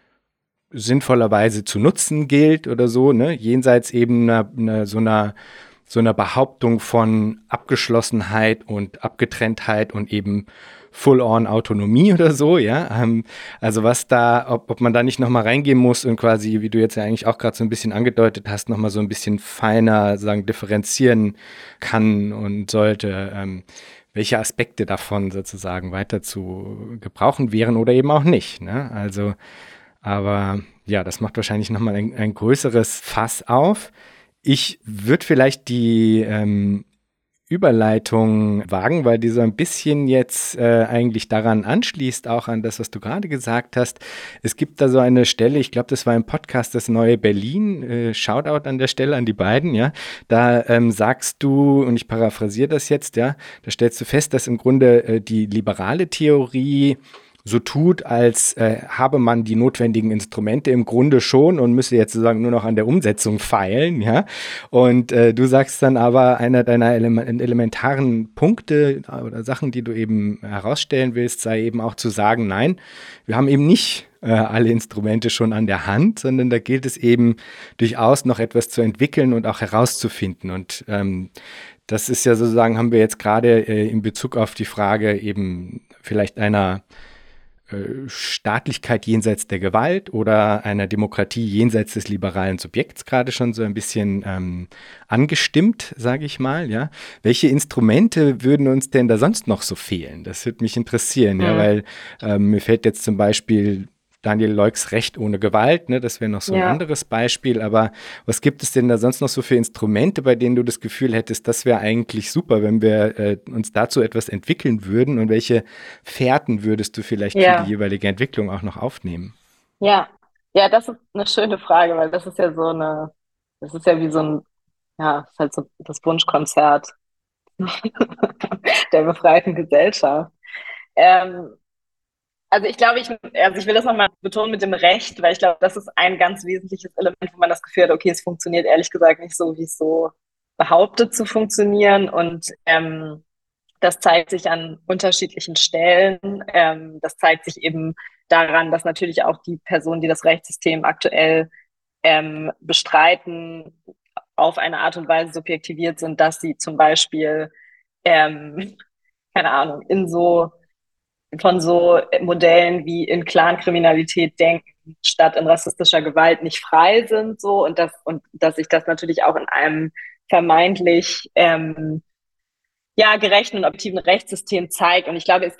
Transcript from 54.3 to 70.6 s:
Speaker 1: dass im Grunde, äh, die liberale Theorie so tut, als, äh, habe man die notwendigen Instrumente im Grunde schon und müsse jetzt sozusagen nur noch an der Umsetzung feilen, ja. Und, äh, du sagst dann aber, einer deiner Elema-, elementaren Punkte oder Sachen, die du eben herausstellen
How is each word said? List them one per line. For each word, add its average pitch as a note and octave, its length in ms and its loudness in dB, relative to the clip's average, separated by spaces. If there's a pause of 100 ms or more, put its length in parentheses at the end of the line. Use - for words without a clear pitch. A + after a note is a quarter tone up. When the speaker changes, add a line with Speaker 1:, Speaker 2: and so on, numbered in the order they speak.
Speaker 1:
dass C3 140 -2
im B2 100 -2
Grunde, B2+ 480 4
äh, A2+ 160 0
die A2 260 -2
liberale G#2+ 640 -2
Theorie C#3 880 2 (500)
so G#2 120 2
tut, E3 480 0
als, A#2+ 480 2
äh, A2 240 0 (100)
habe C3+ 300 0
man A#2 260 2
die A2 100 -2
notwendigen A2+ 560 2
Instrumente G#2+ 600 -2
im B2 160 2
Grunde C3 340 4
schon D3+ 400 4
und A#2+ 140 4
müsse B2+ 200 0
jetzt A2 200 2
sozusagen A2+ 260 2
nur A#2+ 100 0
noch A#2 140 0
an A2 100 -2
der G#2+ 120 0
Umsetzung A2 520 0
feilen, A#2+ 600 -2
ja. A2+ 240 2 (460)
Und, B2 420 4
äh, A#2 220 6
du B2 120 2
sagst C3 360 2
dann C3 160 4
aber, B2 400 4
einer A#2+ 260 2
deiner A#2+ 300 4
Elema-, A#2 300 2
elementaren A#2+ 1080 -2
Punkte D3 680 0 (200)
oder A2+ 220 -10
Sachen, C3 280 -6
die B2 100 -6
du A#2 100 -8
eben G#2+ 480 -2
herausstellen A#2 720 -4